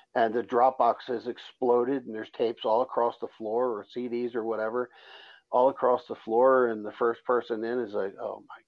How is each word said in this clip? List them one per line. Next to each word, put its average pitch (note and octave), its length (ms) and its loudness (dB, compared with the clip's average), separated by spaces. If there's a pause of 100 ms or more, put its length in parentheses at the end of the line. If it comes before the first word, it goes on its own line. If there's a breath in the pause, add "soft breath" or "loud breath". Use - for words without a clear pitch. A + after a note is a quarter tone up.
(140)
and A2+ 200 0
the A#2 80 0
drop B2 360 2
box A#2+ 300 2
has A#2 200 -6
exploded, B2 800 0
and A2 80 -10
there's A2 180 -10
tapes A#2 320 -2
all A2+ 180 2
across A#2+ 380 -2
the A2+ 80 -8
floor, A#2 500 -4
or G2+ 60 -12
C B2 240 -8
Ds A#2+ 280 -6
or A2 80 -4
whatever, A2+ 460 -4 (640 loud breath)
all B2+ 180 4
across C3 380 0
the G#2+ 80 -10
floor, B2 520 4
and A2 160 -6
the G#2+ 80 -8
first A#2 320 -2
person A#2 400 -2
in B2 160 -2
is G#2 140 -6
like, G2 260 -4
"Oh G2+ 280 -10
my - 200 -20